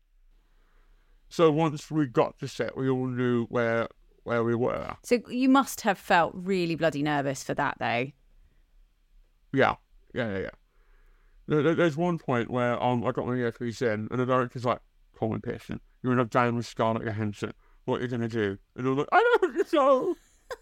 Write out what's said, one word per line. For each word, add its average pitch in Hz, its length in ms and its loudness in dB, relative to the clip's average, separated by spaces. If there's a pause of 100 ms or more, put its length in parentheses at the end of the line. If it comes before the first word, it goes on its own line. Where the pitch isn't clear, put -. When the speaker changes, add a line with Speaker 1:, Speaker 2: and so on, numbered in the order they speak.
(1300)
Speaker 1:
So 160 220 4
once 156 400 0
we 151 160 0
got 127 320 0
to 139 80 -8
set, - 280 -6
we 131 140 -2
all 127 160 0
knew 123 400 0
where, 117 420 0 (360)
where 117 200 0
we 117 120 2
were. - 480 -2
Speaker 2:
So 247 160 2 (100)
you 254 180 0
must 262 340 4
have 202 180 0
felt 175 340 2
really 175 420 -2
bloody 147 280 0
nervous 143 400 -2
for 139 100 -6
that, 143 260 -2
though. 120 320 -2 (1400)
Speaker 1:
Yeah, 117 220 4 (400)
yeah, 113 160 -4
yeah, 95 80 -4
yeah. 90 100 -6 (1000)
There, 147 140 2
there, 156 140 2
there's 151 220 2
one 175 200 0
point 120 320 -2
where, 120 320 0
um, 120 240 0
I 127 60 0
got - 160 -4
my 123 80 -2
earpiece 120 460 -4
in, 107 280 0
and 123 100 -4
the 127 60 0
director's 127 380 -2
like, 120 160 0 (340)
"Colin 110 280 -4
Pearson, - 400 -8 (200)
you're 127 120 0
in 123 60 4
a 127 40 4
van 120 320 2
with 120 100 -4
Scarlett 113 400 -2
Johansson. 107 460 -4 (320)
What 123 160 -2
are 120 40 -4
you 123 60 -4
gonna 117 200 -4
do?" 104 280 -2 (200)
And 127 100 -2
I'm 135 100 0
like, 147 140 -2
"I 466 300 4
don't 339 320 -2
know." 277 460 2
<laughs> - 60 -20 (360)